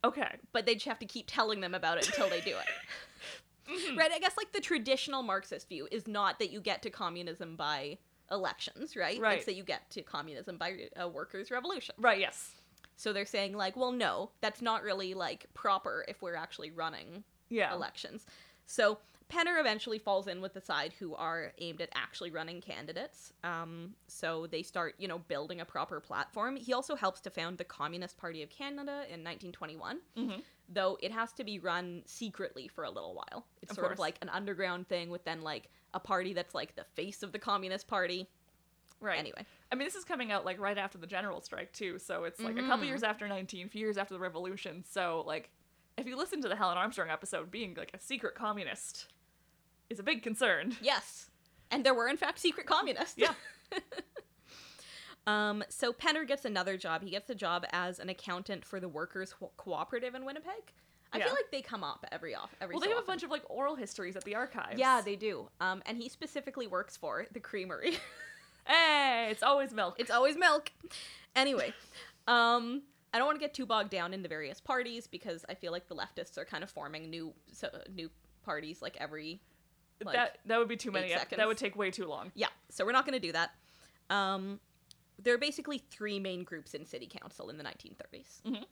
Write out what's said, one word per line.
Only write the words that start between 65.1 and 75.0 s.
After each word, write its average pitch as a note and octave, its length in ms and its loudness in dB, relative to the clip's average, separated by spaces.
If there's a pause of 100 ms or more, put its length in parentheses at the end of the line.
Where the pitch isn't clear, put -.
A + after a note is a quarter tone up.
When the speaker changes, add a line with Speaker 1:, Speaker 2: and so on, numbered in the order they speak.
Speaker 2:
do. G3 340 -2 (120)
Um, F#3 240 0
and - 120 -4
he A#3+ 120 -6
specifically C#4 580 -6
works F#3 300 -2
for D#3+ 340 -2
the A#3+ 80 -8
creamery. F#3+ 640 -2
<laughs> - 40 -12 (580)
Speaker 1:
Hey, C#4 640 8
it's G#3+ 100 0
always C4+ 320 8
milk. F#3+ 240 2
Speaker 2:
It's A#3 140 0
always C4+ 260 8
milk. D#4+ 340 8 (640)
Anyway, B3+ 380 4 (540)
um, A#3+ 560 6 (280)
I A3+ 60 2
don't B3 80 6
wanna D4+ 140 4
get D4 160 -2
too B3+ 100 -2
bogged G#3 240 4
down F#3 240 0
in F#3+ 80 -6
the F3 80 -6
various D#3 320 -6
parties A#3+ 460 -2